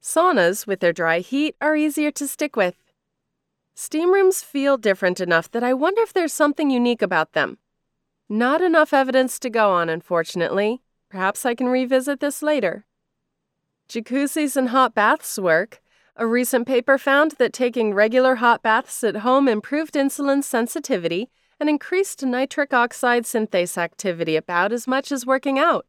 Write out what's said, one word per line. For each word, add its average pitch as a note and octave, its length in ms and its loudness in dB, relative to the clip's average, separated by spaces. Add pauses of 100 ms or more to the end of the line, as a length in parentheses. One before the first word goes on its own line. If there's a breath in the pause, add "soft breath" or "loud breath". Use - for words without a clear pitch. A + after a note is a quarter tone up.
Saunas, G3+ 640 0
with G3 140 -4
their F3 100 2
dry E3 280 0
heat, C#4 420 -4
are D4+ 160 0
easier D4+ 340 -2
to C#4+ 160 -8
stick - 300 -6
with. F3+ 180 0 (960)
Steam F4 400 0
rooms F#4+ 300 2
feel C#4 320 0
different F#3+ 460 0
enough E3+ 300 0
that A#3 120 -2
I B3 100 0
wonder F4 280 0
if A4 100 -2
there's E4+ 220 -2
something D4 360 0
unique A#3+ 320 2
about F3+ 300 0
them. D3 260 -2 (720)
Not A#3+ 340 0
enough D#4+ 320 2
evidence C4 460 2
to C4 100 -6
go G#3+ 220 2
on, E3+ 160 2
unfortunately. F3 920 -2 (280)
Perhaps F#3+ 360 -4
I A#3 100 0
can B3 140 -2
revisit C4 500 0
this D4 240 -6
later. A3+ 420 -2 (1000)
Jacuzzis C#4 680 -2
and B3+ 100 0
hot B3 260 2
baths A3+ 460 0
work. F3+ 420 0 (360)
A A3+ 100 -2
recent A#3+ 400 0
paper C4 300 2
found C#4+ 400 2
that A#3 160 0
taking A#3 400 -2
regular B3 420 4
hot A#3 260 2
baths A#3 440 -2
at G3+ 180 -2
home C4 240 4
improved C#4 460 -2
insulin C#4 500 0
sensitivity A3+ 880 -4 (300)
and D4+ 100 0
increased F4+ 540 -2
nitric C4+ 500 -2
oxide A#3+ 500 0
synthase G3+ 540 -2
activity E3+ 580 -4
about F3+ 380 0
as A#3+ 140 -6
much C4+ 240 -2
as B3 140 -6
working C4+ 320 0
out. C#4+ 320 0